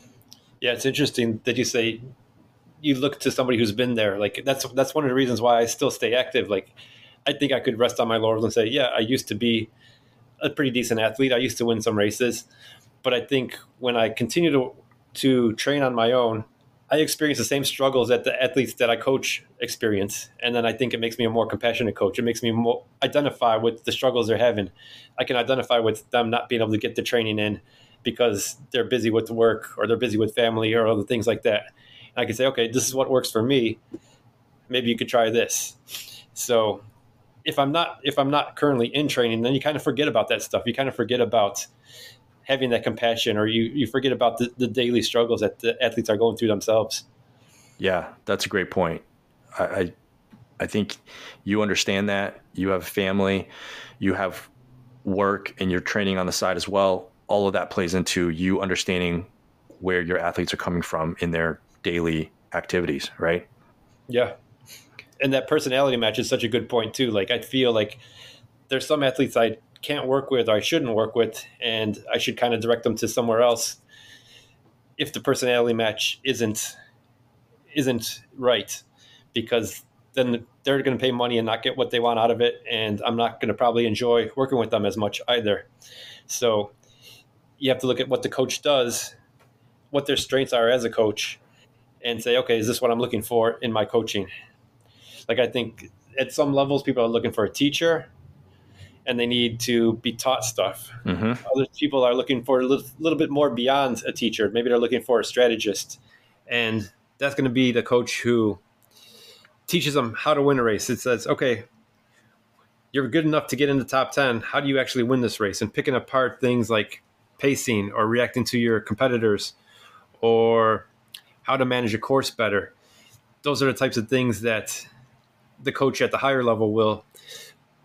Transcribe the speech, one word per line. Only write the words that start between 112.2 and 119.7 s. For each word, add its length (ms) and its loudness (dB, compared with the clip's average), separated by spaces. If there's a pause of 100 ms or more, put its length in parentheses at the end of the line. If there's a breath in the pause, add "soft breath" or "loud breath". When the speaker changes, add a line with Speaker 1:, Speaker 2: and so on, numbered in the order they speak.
Speaker 1:
you're 160 0
good 180 0
enough 220 0
to 80 -4
get 140 2
in 100 2
the 60 -2
top 260 0
ten. 300 0
How 180 -4
do 80 -2
you 120 0
actually 240 0
win 180 2
this 180 -2
race?" 220 -2
And 120 -4
picking 220 -2
apart 460 -2
things 280 2
like 320 -2 (360)
pacing 540 0
or 160 0
reacting 380 0
to 120 -2
your 220 2
competitors 760 0 (680 soft breath)